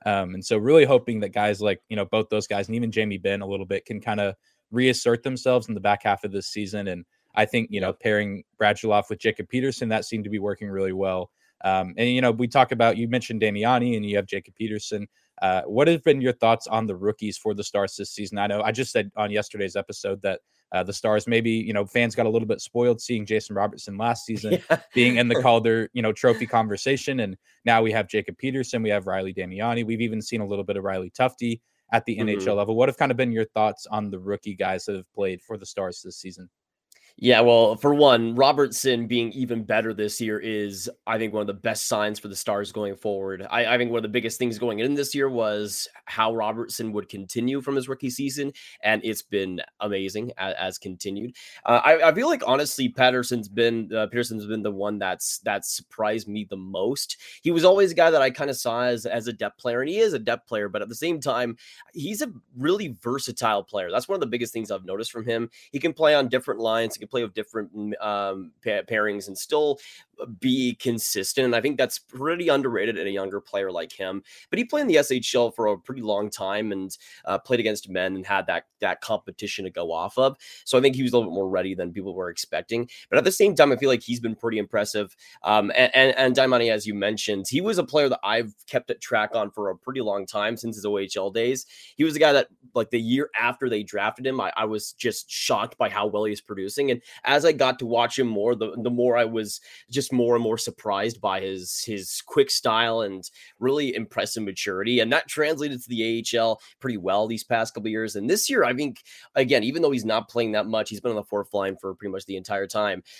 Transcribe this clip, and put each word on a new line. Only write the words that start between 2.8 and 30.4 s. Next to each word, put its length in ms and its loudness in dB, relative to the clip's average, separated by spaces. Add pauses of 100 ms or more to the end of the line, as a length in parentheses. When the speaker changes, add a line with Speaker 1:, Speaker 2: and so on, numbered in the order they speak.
Speaker 1:
Jamie 260 0
Benn 240 -2
a 60 -8
little 180 -6
bit 200 -4
can 140 -8
kinda 360 -2 (360)
reassert 520 2
themselves 440 0
in 60 -6
the 80 -6
back 220 2
half 200 0
of 80 -6
this 160 -6
season. 400 -6
And 180 -8 (300)
I 100 4
think, 260 -2
you 100 -4
know, 80 0
Speaker 2:
Yep. 100 -8
Speaker 1:
pairing 440 -2 (180)
Radulov 480 2
with 100 -6
Jacob 300 -4
Peterson, 400 -2
that 160 -2
seemed 180 -6
to 60 -8
be 100 -4
working 300 -6
really 240 -2
well. 380 -4 (340)
Um, 300 0
and, 140 0
you 100 2
know, 120 4
we 180 -2
talk 240 4
about, 240 4
you 100 -2
mentioned 340 -2
Damiani 540 2
and 100 -4
you 120 -2
have 80 0
Jacob 280 -10
Peterson. 540 -8 (340)
Uh, 200 2
what 260 2
have 160 2
been 160 4
your 140 2
thoughts 340 2
on 200 0
the 100 -4
rookies 400 -2
for 160 -4
the 100 -6
Stars 320 -2
this 160 -10
season? 260 -10
I 100 0
know 140 -2
I 120 0
just 180 -4
said 240 0
on 160 -2
yesterday's 460 -2
episode 460 -6
that, 180 -2 (320)
uh, 100 0
the 80 -6
Stars, 340 0
maybe, 260 2
you 200 -2
know, 140 -2
fans 300 0
got 100 2
a 40 2
little 200 0
bit 100 0
spoiled 400 0
seeing 260 -4
Jason 300 -4
Robertson 420 -4
last 280 -2
season 260 -4 (140)
Speaker 2:
<laughs> 40 -20
Yeah. 120 2 (120)
Speaker 1:
being 220 6
in 140 4
the 120 4
Calder, 520 4
you 80 -2
know, 100 0
trophy 340 4
conversation. 760 0
And 160 -4 (260)
now 180 6
we 120 2
have 160 0
Jacob 280 -4
Peterson, 460 -4
we 60 0
have 180 0
Riley 260 -2
Damiani. 520 -4
We've 160 -2
even 200 -2
seen 200 -4